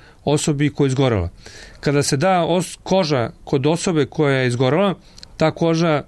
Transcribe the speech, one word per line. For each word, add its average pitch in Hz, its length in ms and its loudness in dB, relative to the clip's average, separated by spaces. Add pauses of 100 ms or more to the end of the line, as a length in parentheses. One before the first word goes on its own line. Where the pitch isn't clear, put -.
(240)
osobi 147 460 0
koja 143 160 0
je - 20 0
izgorela. 123 400 0 (520)
Kada 143 220 0
se 139 140 -2
da 180 240 2
os-, 165 380 -2
koža 151 520 0 (120)
kod 139 240 -2
osobe 160 400 0
koja 143 280 0
je 127 140 0
izgorela, 135 460 0 (420)
ta 160 140 2
koža 165 580 0